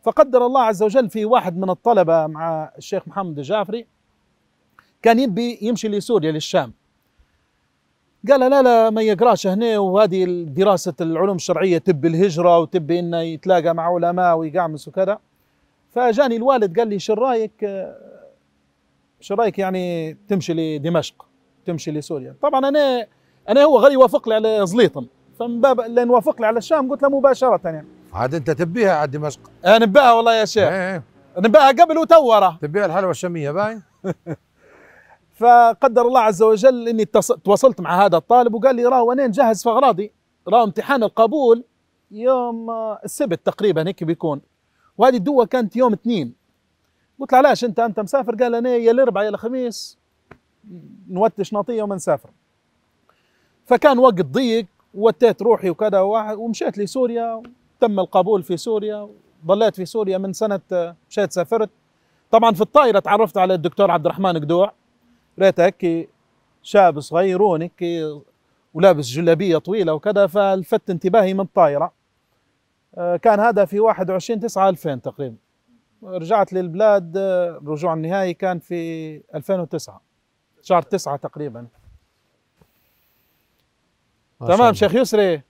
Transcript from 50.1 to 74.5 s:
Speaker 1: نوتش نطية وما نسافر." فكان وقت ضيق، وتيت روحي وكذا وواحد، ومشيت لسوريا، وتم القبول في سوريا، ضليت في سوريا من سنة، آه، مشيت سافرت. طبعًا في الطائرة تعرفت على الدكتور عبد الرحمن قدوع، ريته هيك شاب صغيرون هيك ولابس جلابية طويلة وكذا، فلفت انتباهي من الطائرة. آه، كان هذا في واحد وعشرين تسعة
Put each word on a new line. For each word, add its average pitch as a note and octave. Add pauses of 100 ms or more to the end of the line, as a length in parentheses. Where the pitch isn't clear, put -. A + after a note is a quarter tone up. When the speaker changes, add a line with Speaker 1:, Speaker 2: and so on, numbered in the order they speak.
Speaker 1:
نوتش G3
نطية G#3+
وما G3+
نسافر." D#3 (1400)
فكان B3
وقت A#3+
ضيق، A3 (280)
وتيت G#3+
روحي G3
وكذا G3
وواحد، G#3+
ومشيت A#3
لسوريا، A#3
وتم A3+
القبول F#3
في F3+
سوريا، G#3 (360)
ضليت G3+
في F#3
سوريا F#3+
من F#3+
سنة، G3+ (120)
آه، E3+ (140)
مشيت G3+
سافرت. G#3 (640)
طبعًا A3+
في F3+
الطائرة C4
تعرفت G3+
على F#3
الدكتور F3
عبد E3
الرحمن E3+
قدوع، E3+ (640)
ريته F3+
هيك E3 (520)
شاب F3
صغيرون F3+
هيك E3+ (680)
ولابس D#3+
جلابية E3
طويلة F3
وكذا، G3+
فلفت G3
انتباهي F#3+
من F#3+
الطائرة. E3 (1000)
آه، F3
كان G#3
هذا G#3
في G3+
واحد G3+
وعشرين F#3+
تسعة G3